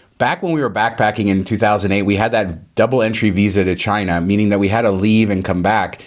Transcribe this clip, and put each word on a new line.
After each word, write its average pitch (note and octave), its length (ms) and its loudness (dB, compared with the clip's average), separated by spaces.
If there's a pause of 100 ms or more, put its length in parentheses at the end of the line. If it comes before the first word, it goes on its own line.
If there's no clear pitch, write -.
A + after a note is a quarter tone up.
(160)
back D#3 260 -2
when F3 100 -2
we D3+ 100 -2
were A#2+ 80 -2
backpacking G#2+ 560 0
in F#2+ 180 2
two G#2+ 140 -4
thousand G#2 340 0
eight, G2+ 100 0
we G2+ 140 2
had A2+ 160 0
that F#2+ 420 -4
double A#2 280 2
entry A2 260 0
visa G2 360 2
to F#2 100 0
China, F#2 480 -2
meaning G#2 260 0
that G2+ 100 2
we G2 100 2
had A2+ 140 0
to A2 80 2
leave G#2+ 380 2
and F#2+ 160 -2
come F2+ 180 -2
back. G2 440 -2